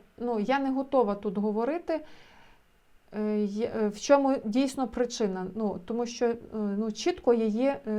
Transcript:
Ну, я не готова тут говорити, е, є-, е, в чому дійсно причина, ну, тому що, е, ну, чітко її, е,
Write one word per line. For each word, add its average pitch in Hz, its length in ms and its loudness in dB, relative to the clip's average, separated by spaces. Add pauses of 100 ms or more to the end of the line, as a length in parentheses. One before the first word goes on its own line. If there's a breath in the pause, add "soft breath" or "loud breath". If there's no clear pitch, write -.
(180)
Ну, 233 220 -2
я 240 180 2
не 269 120 0
готова 262 440 2
тут 202 240 -4
говорити, 240 640 -2 (1120 loud breath)
е, 214 260 0
є-, 208 380 0
е, 220 120 2
в 208 120 -6
чому 277 440 6
дійсно 262 440 0
причина, 214 680 -2
ну, 208 300 -4
тому 233 220 -4
що, 240 200 -2
е, 233 100 0 (160)
ну, 208 400 -2
чітко 349 420 2
її, 220 320 2
е, 277 320 -2